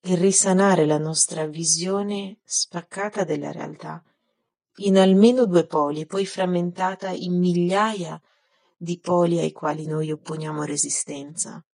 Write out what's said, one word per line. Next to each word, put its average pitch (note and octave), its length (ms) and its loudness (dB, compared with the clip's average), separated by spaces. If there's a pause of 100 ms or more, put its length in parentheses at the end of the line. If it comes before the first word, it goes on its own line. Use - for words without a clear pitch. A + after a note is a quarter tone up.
il F3+ 160 0
risanare F#3 680 4
la D3+ 120 2
nostra D#3 480 -2
visione F#3+ 960 -4
spaccata G3 800 -6
della D3 260 -6
realtà D#3 500 -12 (800)
in G3 180 4
almeno G#3 480 6
due E3+ 200 4
poli, D3+ 400 -2
poi F#3+ 200 -4
frammentata F#3 840 -2
in F3+ 280 -4
migliaia F3+ 840 0 (560)
di E3+ 220 -6
poli E3+ 400 2
ai D#3 140 -2
quali D#3 340 -6
noi D#3 240 -4
opponiamo D#3 540 -6
resistenza D3 1080 -8